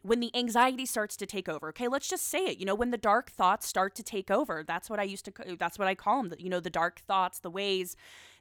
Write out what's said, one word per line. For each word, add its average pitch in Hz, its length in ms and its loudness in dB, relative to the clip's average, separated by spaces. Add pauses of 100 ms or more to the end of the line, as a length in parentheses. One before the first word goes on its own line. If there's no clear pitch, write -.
when 233 160 4
the 233 120 -2
anxiety 247 540 4
starts 214 300 -2
to 202 100 -8
take 190 220 -6
over, 156 220 -6
okay, 240 180 -4
let's 277 200 -2
just - 200 -4
say 359 180 0
it, - 120 -2
you - 60 -6
know, 196 120 2
when 240 160 0
the 240 40 0
dark 214 320 2
thoughts 196 380 2
start 190 300 0
to 226 80 -10
take 196 260 -6
over, 196 340 2
that's 170 240 -6
what 208 120 -2
I - 20 0
used 196 220 -6
to 196 80 -12
ca-, 180 260 -10
that's 170 180 -2
what 196 120 2
I 190 80 2
call 240 240 2
'em, 208 80 -4
the, 170 120 -10
you 175 80 -6
know, 180 120 0
the 170 100 -6
dark 170 300 0
thoughts, 190 400 0
the 180 100 -10
ways, 190 460 -2 (440)